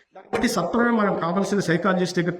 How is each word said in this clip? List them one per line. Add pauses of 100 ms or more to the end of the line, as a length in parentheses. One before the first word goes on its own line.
(160)
కాబట్టి
సత్వరమే
మనం (100)
కావాల్సిన
సైకాలజిస్ట్
దగ్గర